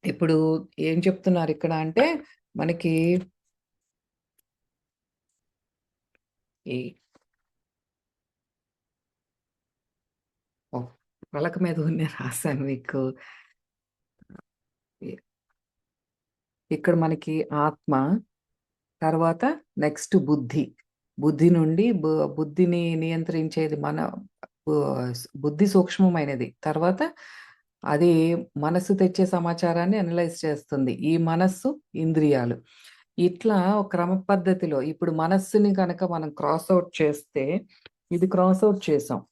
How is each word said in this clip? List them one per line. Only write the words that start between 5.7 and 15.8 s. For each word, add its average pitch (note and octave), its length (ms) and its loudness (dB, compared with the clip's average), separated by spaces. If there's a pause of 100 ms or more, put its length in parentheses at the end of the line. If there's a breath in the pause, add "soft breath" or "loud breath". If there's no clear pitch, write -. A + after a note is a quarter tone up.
ఈ B2+ 120 -6 (4000)
ఓ, B2+ 60 -6 (500)
పలక D#3+ 300 -4
మీద E3 220 -2
ఉన్న E3 200 -2 (100)
రాశాను C3+ 520 -6
మీకు. C3+ 380 -6 (3750 loud breath)